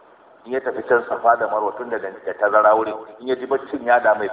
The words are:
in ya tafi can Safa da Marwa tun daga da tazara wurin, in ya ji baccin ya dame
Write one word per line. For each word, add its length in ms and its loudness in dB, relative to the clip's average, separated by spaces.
in 80 -12
ya 60 -2
tafi 280 -6
can 200 4
Safa 320 2
da 80 -2
Marwa 300 -2
tun 120 -10
daga 220 -6
da 80 -4
tazara 420 4
wurin, 200 -2
in 80 -14
ya 80 0
ji 100 -8
baccin 380 -4
ya 160 4
dame 340 2